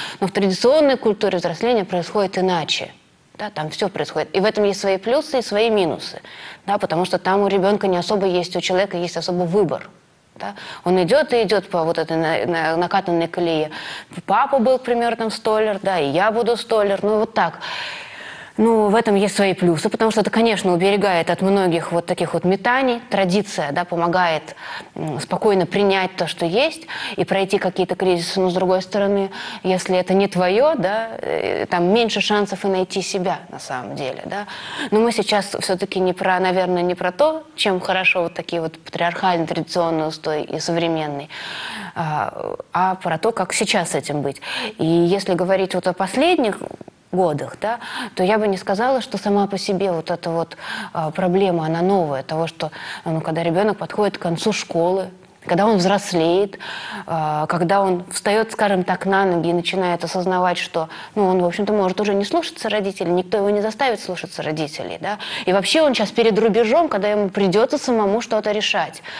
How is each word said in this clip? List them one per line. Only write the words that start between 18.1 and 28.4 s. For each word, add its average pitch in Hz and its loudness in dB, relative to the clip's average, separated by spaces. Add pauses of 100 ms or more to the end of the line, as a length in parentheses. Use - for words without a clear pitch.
Ну, 220 4
в 196 4
этом 226 2
есть 196 2
свои 196 4
плюсы, 175 2
потому 220 0
что 220 0
это, 202 0
конечно, 208 2
уберегает 185 2
от 175 -2
многих 185 2
вот 170 0
таких 175 -2
вот 165 0
метаний. 240 2
Традиция, 190 0
да, 175 -2
помогает, 170 0 (420)
м, 156 -4
спокойно 190 2
принять 190 2
то, 170 0
что - -4
есть, 254 0 (340)
и 175 0
пройти 196 2
какие-то 185 -2
кризисы. 180 0